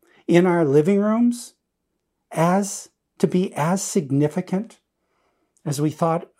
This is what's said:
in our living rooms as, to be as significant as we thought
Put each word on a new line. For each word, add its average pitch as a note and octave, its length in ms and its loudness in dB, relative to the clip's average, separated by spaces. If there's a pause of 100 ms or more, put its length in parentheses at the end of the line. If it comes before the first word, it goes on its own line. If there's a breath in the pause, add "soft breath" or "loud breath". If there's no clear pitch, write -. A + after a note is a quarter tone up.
(260 soft breath)
in F3 200 4
our E3+ 180 2
living D3+ 340 4
rooms A3+ 560 -2 (800)
as, F3+ 560 -2 (300)
to F#3 100 2
be F3+ 260 -2
as E3+ 280 -2
significant D3+ 1000 -4 (840)
as D3 160 -4
we D3+ 100 0
thought E3 380 -4 (120)